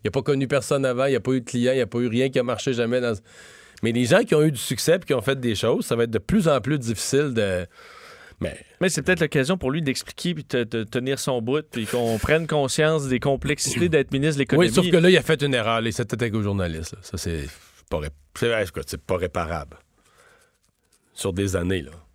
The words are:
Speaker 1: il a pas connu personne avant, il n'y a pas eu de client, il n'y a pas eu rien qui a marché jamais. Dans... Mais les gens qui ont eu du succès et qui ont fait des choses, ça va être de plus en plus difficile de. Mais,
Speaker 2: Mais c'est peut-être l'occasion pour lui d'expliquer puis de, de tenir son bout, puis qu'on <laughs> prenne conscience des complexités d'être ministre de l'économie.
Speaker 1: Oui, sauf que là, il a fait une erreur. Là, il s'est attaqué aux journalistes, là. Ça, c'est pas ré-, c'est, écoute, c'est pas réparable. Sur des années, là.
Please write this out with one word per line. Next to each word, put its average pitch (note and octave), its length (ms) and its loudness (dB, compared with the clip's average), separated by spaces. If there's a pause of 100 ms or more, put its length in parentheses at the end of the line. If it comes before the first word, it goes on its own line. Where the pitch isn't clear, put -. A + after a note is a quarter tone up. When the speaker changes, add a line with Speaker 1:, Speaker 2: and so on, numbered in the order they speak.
Speaker 1:
il G#2+ 40 0
a - 20 0
pas C3 120 -2
connu C#3 260 0
personne C#3 360 0
avant, B2+ 200 0
il C#3 60 2
n'y C3+ 60 2
a A2+ 40 0
pas A2+ 100 -4
eu C3 120 2
de A2+ 60 -14
client, B2 240 2
il C3+ 40 2
n'y C3 40 2
a A#2 60 0
pas A#2 120 -4
eu B2 100 0
rien B2 200 0
qui C3 120 0
a - 20 -2
marché A#2+ 300 -2
jamais. A#2 280 0
Dans... A#2+ 140 0 (680)
Mais A2+ 80 2
les B2 120 2
gens E3+ 200 4
qui A3 100 2
ont D3+ 80 6
eu D#3 80 4
du C3 100 -6
succès - 360 0
et F#3 100 -6
qui - 80 0
ont A#2+ 80 0
fait C3+ 160 0
des A#2+ 160 0
choses, B2+ 320 0
ça - 80 0
va A#2 100 2
être A#2 60 -4
de A2+ 80 -2
plus F3+ 300 2
en C#3 120 4
plus C#3 200 -2
difficile B2+ 540 0
de. F#2+ 320 0 (720)
Mais, F2 160 -4 (280)
Speaker 2:
Mais F3+ 80 2
c'est D#3+ 100 -4
peut-être E3+ 200 0
l'occasion D3+ 360 2
pour C3 140 -4
lui D#3 100 -2
d'expliquer D#3+ 540 -4
puis D3+ 160 -8
de, B2 140 0
de A2+ 200 -4
tenir B2+ 340 -4
son B2+ 220 -2
bout, C3 300 -2
puis A2+ 160 -4
qu'on A#2 320 0
<laughs> G#2 40 -4
prenne D#3+ 240 2
conscience D3+ 600 0
des B2+ 100 0
complexités C#3 720 0
d'être D#3 240 2
ministre C#3+ 220 0
de C#3 60 -2
l'économie. D3+ 280 4
Speaker 1:
Oui, A2+ 60 -2
sauf F3+ 160 4
que F3+ 80 6
là, E3+ 100 6
il F#3 80 8
a D#3 60 4
fait D#3 180 2
une C#3+ 140 0
erreur. A2+ 260 2
Là, A2+ 80 -2
il A2 60 -2
s'est - 80 -2
attaqué A2+ 340 -2
aux A2 60 0
journalistes, F2+ 500 -2
là. - 80 -16
Ça, - 160 -12
c'est E2 300 -4 (420)
pas - 100 -4
ré-, D2 120 -6 (280)
c'est, A#2 120 0 (120)
écoute, - 260 -6
c'est E2+ 120 -10
pas - 160 -2
réparable. E2+ 640 -6 (1400)
Sur - 180 -4
des F#2+ 240 0
années, F2+ 240 0
là. C2+ 120 -14 (220)